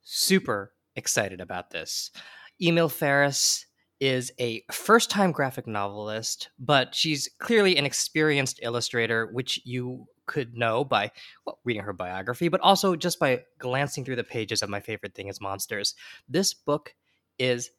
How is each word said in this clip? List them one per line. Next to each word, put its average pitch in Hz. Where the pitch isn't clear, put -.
super 110
excited 95
about 90
this. -
Emil 165
Ferris 143
is 131
a 113
first-time 202
graphic 135
novelist, 104
but 131
she's 151
clearly 202
an 143
experienced 143
illustrator, 117
which 123
you 123
could 120
know 117
by, 107
well, -
reading 107
her 101
biography, 95
but 170
also 190
just 170
by 131
glancing 131
through 131
the 117
pages 110
of 101
My 101
Favorite 104
Thing 98
is 98
Monsters. 98
This 180
book -
is 123